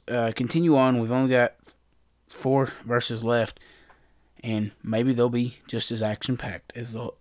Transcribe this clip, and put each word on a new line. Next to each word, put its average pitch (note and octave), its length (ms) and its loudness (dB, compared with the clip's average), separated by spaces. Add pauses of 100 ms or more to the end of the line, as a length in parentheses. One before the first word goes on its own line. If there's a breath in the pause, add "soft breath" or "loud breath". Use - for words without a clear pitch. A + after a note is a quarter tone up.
uh, A#2 260 -2
continue D#3+ 440 2
on. C3 220 4
We've A2+ 120 -2
only C3 180 2
got B2 260 4 (760)
four C3+ 380 0 (180)
verses A#2+ 360 -2
left, A#2 380 0 (800 soft breath)
and G#2+ 300 -2 (100)
maybe A#2 300 0
they'll A#2+ 160 2
be A#2+ 300 -2 (100)
just - 240 -4
as A2+ 100 -6
action-packed G#2+ 760 -4
as A2+ 160 -10
the A#2 160 -10 (120)